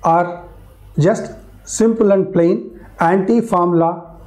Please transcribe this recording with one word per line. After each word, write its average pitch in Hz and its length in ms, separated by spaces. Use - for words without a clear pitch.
are 175 440
just 190 340
simple 220 480
and 190 220
plain 170 520
anti-farm 185 760
law 165 500